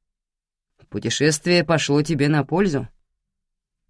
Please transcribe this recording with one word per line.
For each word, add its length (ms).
«Путешествие 760
пошло 380
тебе 260
на 160
пользу», — 440